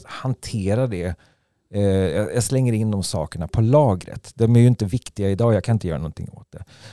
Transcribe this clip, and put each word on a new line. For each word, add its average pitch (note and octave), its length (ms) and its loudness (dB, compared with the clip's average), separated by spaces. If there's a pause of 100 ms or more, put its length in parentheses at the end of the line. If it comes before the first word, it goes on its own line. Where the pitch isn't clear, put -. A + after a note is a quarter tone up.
hanterar A#2 800 -4
det. F2+ 280 -4 (600)
Eh, G2+ 80 -2
jag, F#2+ 520 0
jag A#2+ 100 0
slänger B2+ 280 0
in A2 180 0
de G2 120 -2
sakerna E2 460 -6
på - 120 -2
lagret. A2+ 760 2
De A#2 220 4
är A#2 40 8
ju A#2+ 60 8
inte A#2+ 180 2
viktiga G2 460 -4
idag, A2+ 240 2
jag F#2+ 100 0
kan A#2 120 0
inte F#2+ 120 -2
göra D#2 100 -4
någonting D2+ 340 -10
åt - 200 -20
det. - 120 -16 (280)